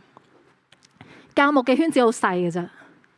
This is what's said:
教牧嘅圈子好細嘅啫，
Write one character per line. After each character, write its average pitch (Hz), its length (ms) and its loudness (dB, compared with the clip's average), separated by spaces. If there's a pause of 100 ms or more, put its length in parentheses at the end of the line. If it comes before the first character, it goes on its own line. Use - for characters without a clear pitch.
(1300)
教 285 180 2
牧 269 100 2
嘅 254 140 0
圈 330 140 0
子 254 140 2
好 226 60 4
細 208 240 -2
嘅 180 160 -2
啫， 170 160 -6 (520)